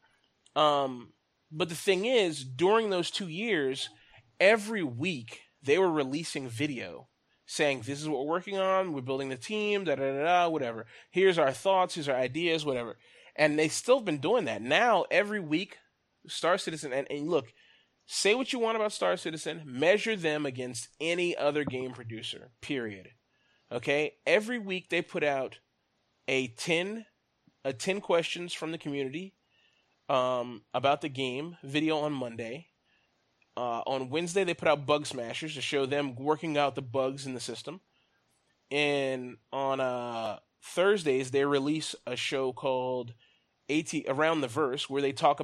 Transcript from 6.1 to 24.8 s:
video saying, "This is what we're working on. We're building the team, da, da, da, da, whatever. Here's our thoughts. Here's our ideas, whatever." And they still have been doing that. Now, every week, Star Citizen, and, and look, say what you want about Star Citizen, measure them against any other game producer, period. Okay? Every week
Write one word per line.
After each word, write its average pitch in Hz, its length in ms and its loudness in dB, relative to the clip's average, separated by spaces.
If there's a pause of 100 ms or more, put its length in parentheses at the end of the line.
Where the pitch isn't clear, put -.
video 113 640 -6 (380)
saying, 139 340 0
"This 139 180 -6
is 156 80 -6
what 143 200 -2
we're 156 60 -2
working 190 260 -4
on. 190 340 2
We're 139 80 -4
building 135 280 -2
the 127 80 -6
team, 208 480 -2
da, 143 100 2
da, 135 160 0
da, 139 120 -2
da, 175 260 4
whatever. 120 360 -2 (240)
Here's 185 300 4
our 139 120 6
thoughts. 185 440 2
Here's 147 140 -6
our 135 60 2
ideas, 151 480 0
whatever." 123 340 -2 (380)
And 151 220 4
they 156 100 4
still 240 280 2
have 240 100 2
been 151 140 0
doing 196 260 2
that. 110 160 -2
Now, 175 480 4
every 208 300 2
week, 160 380 -2 (500)
Star 170 320 2
Citizen, 156 340 -6
and, 139 160 -2
and 147 180 -4
look, 147 240 0 (540)
say - 300 2
what 262 180 -2
you 254 60 -2
want 226 160 0
about 214 180 0
Star 185 240 0
Citizen, 160 480 -6
measure 180 500 4
them 151 300 0
against 127 440 -6 (120)
any 175 340 0
other 147 280 2
game 127 300 -6
producer, 117 580 -12 (100)
period. 110 480 -6 (640)
Okay? 139 460 0 (100)
Every 220 320 2
week 190 320 -6